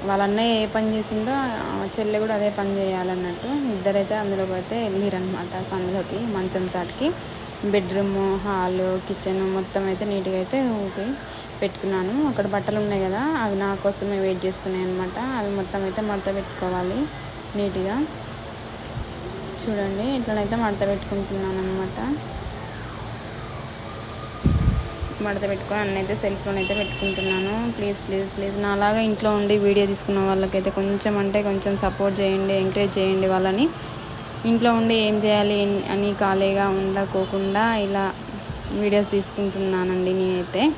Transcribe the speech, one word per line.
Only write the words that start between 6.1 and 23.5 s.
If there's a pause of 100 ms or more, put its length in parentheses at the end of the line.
మంచం
చాటుకి. (640)
బెడ్‌రూమ్, (300)
హాల్, (220)
కిచెన్ (140)
మొత్తం
అయితే
నీట్గా
అయితే (240)
ఊపి (560)
పెట్టుకున్నాను. (140)
అక్కడ (100)
బట్టలు
ఉన్నాయి
కదా, (180)
అవి
నా (120)
కోసమే
వెయిట్
చేస్తున్నాయి
అనమాట. (240)
అవి
మొత్తం
అయితే
మడత
పెట్టుకోవాలి (580)
నీట్గా. (1600)
చూడండి, (140)
ఇట్లనైతే
మడత
పెట్టుకుంటున్నాను
అనమాట. (3250)